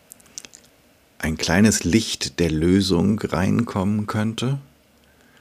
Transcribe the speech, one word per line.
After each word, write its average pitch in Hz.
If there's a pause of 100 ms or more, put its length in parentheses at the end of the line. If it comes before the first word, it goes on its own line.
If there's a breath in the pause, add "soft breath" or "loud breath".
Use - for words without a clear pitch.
(1200 loud breath)
ein 80
kleines 202
Licht -
der 85
Lösung 92
reinkommen 104
könnte? 110 (840 soft breath)